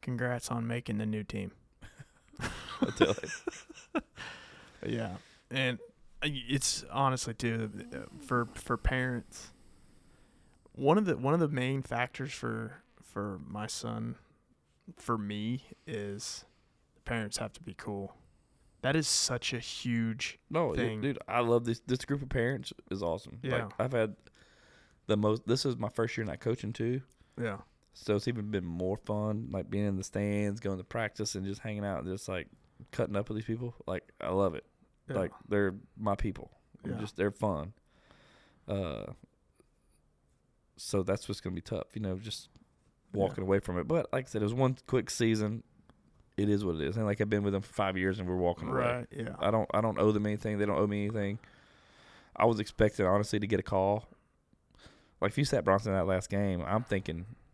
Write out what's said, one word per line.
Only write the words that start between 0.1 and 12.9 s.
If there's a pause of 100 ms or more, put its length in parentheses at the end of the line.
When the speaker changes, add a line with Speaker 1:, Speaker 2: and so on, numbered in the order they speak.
Speaker 1:
on
making
the
new
team." (300)
Speaker 2:
<laughs> (420)
I'll
tell
him.
Speaker 1:
<laughs> (760)
Yeah. (340)
And, (440)
uh,
it's
honestly,
too, (220)
uh, (240)
for,
for
parents, (1200)
one
of
the,
one
of
the
main
factors
for, (200)